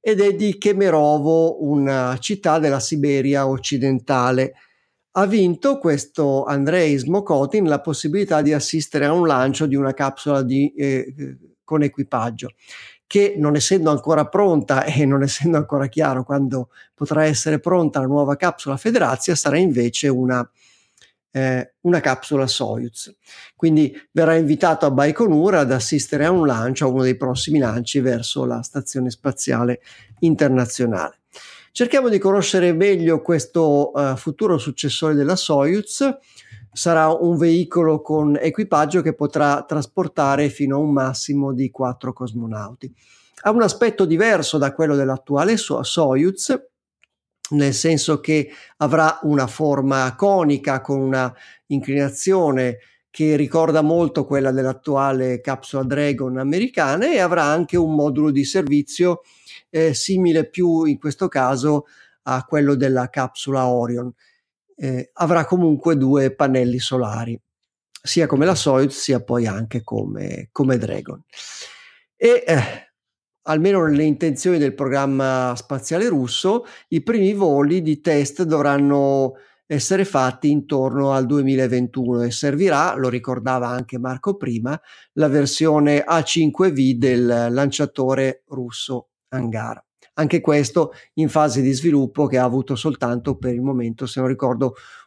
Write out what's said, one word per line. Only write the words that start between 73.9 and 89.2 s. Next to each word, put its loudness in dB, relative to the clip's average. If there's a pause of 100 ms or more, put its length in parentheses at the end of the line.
intenzioni 0
del 0
programma -2
spaziale -4
russo, -2 (240)
i -2
primi 0
voli 2
di -2
test 0
dovranno 2 (320)
essere -2
fatti 0
intorno 0
al 0
duemilaventuno 0
e -2
servirà, 0
lo -2
ricordava -4
anche -8
Marco -6
prima, -6 (340)
la 2
versione 2
A 0
cinque 0
V 2
del 2
lanciatore -2
russo -10 (200)